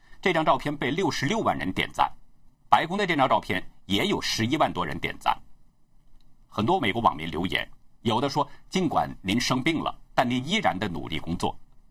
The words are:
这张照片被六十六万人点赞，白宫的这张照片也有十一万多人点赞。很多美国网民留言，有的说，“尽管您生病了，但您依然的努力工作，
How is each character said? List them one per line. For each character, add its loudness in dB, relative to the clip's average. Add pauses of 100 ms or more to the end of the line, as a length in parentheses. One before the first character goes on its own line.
(200)
这 2
张 4
照 4
片 -4
被 -2
六 0
十 -2
六 0
万 0
人 -4
点 0
赞， 2 (560)
白 6
宫 -4
的 0
这 2
张 6
照 4
片 -4 (200)
也 2
有 0
十 0
一 0
万 2
多 -2
人 -4
点 -4
赞。 0 (1120)
很 -2
多 4
美 0
国 -2
网 4
民 -6
留 -2
言， -2 (360)
有 2
的 2
说 0 (220)
，“尽 2
管 0 (140)
您 2
生 0
病 0
了， -4 (160)
但 2
您 0
依 0
然 2
的 0
努 -4
力 -4
工 -4
作， -2 (320)